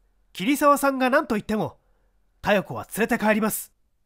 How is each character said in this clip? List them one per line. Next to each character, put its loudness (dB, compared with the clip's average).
桐 0
沢 4
さ 0
ん -6
が 0
何 2
と -2
言 -2
っ -18
て -2
も、 -4
妙 2
子 -10
は -10
連 0
れ -2
て -4
帰 2
り 0
ま 0
す。」 -8